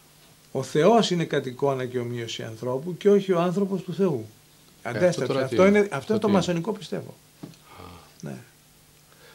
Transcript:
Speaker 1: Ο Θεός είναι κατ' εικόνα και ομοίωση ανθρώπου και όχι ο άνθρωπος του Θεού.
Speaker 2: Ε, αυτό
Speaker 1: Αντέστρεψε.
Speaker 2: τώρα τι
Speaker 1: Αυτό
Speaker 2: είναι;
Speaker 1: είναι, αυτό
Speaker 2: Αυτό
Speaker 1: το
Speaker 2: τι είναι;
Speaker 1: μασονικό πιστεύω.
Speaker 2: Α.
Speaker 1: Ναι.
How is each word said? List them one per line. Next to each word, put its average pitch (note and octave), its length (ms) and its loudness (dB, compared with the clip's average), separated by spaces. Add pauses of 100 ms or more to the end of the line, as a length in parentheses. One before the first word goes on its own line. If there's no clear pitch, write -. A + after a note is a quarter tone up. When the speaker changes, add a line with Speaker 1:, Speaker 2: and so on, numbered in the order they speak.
(520)
Speaker 1:
Ο C3+ 100 -4
Θεός F#3 480 4
είναι F3 140 0
κατ' C#3+ 220 -2
εικόνα C3 380 -2
και B2 140 -4
ομοίωση A#2+ 440 -6
ανθρώπου B2+ 540 -8
και G3+ 140 2
όχι G3 220 4
ο E3+ 80 2
άνθρωπος F#3 420 -2
του E3 120 -10
Θεού. C#3+ 320 -2 (560)
Speaker 2:
Ε, - 60 -8
αυτό A#2 100 -4
Speaker 1:
Αντέστρεψε. C3 340 2
Speaker 2:
τώρα C3 140 0
τι B2+ 80 -4
Speaker 1:
Αυτό F#3 120 6
Speaker 2:
είναι; G3+ 120 6
Speaker 1:
είναι, G3+ 80 4
αυτό D3 100 -6
Speaker 2:
Αυτό C#3 160 -4
Speaker 1:
το G#3+ 60 2
Speaker 2:
τι G#3+ 80 -4
είναι; G3+ 80 4
Speaker 1:
μασονικό F3 380 0
πιστεύω. - 420 -10 (640)
Speaker 2:
Α. - 20 -18 (380)
Speaker 1:
Ναι. C#2 160 -12 (1000)